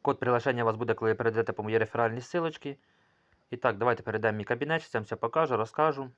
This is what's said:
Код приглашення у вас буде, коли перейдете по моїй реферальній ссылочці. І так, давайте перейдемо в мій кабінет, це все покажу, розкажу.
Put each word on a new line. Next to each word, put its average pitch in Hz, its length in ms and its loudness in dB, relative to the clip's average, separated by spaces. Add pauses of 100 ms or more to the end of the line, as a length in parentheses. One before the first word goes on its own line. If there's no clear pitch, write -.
Код 139 180 0
приглашення 123 440 2
у - 20 2
вас 113 100 2
буде, 113 180 0
коли 110 220 2
перейдете 113 380 0
по 107 100 -6
моїй 110 140 0
реферальній 113 420 2
ссылочці. 156 560 -6 (760)
І 123 80 -8
так, 113 200 0
давайте 117 260 2
перейдемо 110 300 0
в 107 40 -4
мій 104 60 -4
кабінет, 147 400 -2
це - 160 -4
все 110 160 -6
покажу, 131 420 0
розкажу. 135 600 0